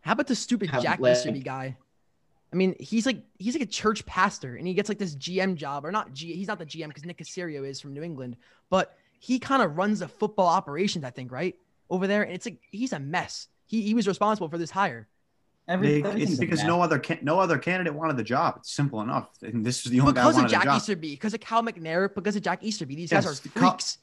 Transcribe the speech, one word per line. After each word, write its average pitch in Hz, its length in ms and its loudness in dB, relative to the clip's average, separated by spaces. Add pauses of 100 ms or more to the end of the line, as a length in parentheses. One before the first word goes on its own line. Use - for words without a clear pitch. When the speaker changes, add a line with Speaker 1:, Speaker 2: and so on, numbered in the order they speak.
Speaker 1:
How 156 100 0
about 277 140 0
the 254 100 0
stupid 202 320 -2
Speaker 2:
Have - 140 0
Speaker 1:
Jack 165 180 0
Speaker 2:
led 123 160 6
Speaker 1:
Easterby - 240 -2
guy? 131 380 -8 (720)
I - 40 -2
mean, 185 220 2
he's 220 280 -2
like, 226 160 -2 (160)
he's 233 160 -4
like 311 80 -2
a 214 40 -2
church - 380 0
pastor, 185 520 -2
and 165 120 -8
he 185 60 -2
gets, 202 160 0
like, 208 80 -4
this 180 160 -4
G 175 260 -4
M 190 160 2
job, 143 300 -6
or 165 60 -6
not 208 200 -4
G-, 156 220 -10
he's 185 140 -6
not 208 100 -4
the 165 80 -12
G 156 180 -10
M 151 80 -12
'cause 147 140 -18
Nick 175 100 -10
Caserio 156 500 -8
is 135 140 -10
from 139 140 -14
New 147 80 -8
England, 131 340 -8 (320)
but 185 260 2 (240)
he 254 200 -2
kinda 254 280 2
runs 180 340 0
the 165 80 -6
football 208 400 2
operations, 170 580 0
I 123 40 -8
think, 127 220 -12
right, 156 240 -6 (320)
over 185 180 0
there. 202 180 2
And 175 100 -6
it's 185 100 -10
like, 185 160 -10 (100)
he's 240 220 -4
a 170 60 -4
mess. 143 500 -6 (160)
He, 226 160 -2
he 208 140 2
was 220 120 4
responsible 202 440 0
for 170 80 -6
this 170 120 -4
hire. 139 380 -2 (600)
Speaker 3:
Every, 147 340 4
Speaker 4:
They, 196 60 0
Speaker 3:
everything's 202 240 0
Speaker 4:
it's 139 60 0
Speaker 3:
a - 20 0
Speaker 4:
because 165 180 2
Speaker 3:
mess. 147 80 0
Speaker 4:
no 175 160 4
other 156 160 4
can-, - 240 -4
no 151 160 2
other 175 180 4
candidate 175 380 -2
wanted 156 240 -2
the 110 60 -2
job. 131 340 2
It's - 140 -14
simple 135 280 0
enough. 120 280 -4 (140)
And 113 220 -4
this 123 220 -2
is 120 60 -2
the 123 80 6
only 139 120 8
guy 127 100 4
Speaker 1:
Because 311 120 8
of 302 80 6
Speaker 4:
wanted - 60 4
the - 40 4
Speaker 1:
Jack 196 120 6
Speaker 4:
job. 277 120 6
Speaker 1:
Easterby, 170 360 -2
because 202 220 -4
of 226 60 -6
Cal 226 220 0
McNair, 185 520 -2
because 208 220 -2
of 190 60 -2
Jack 180 200 -2
Easterby. 170 340 -6
These 165 160 -4
guys 190 120 4
Speaker 4:
Yes, 151 220 -6
Speaker 1:
are - 20 -14
Speaker 4:
Cul-, 247 220 4
Speaker 1:
freaks. - 320 -6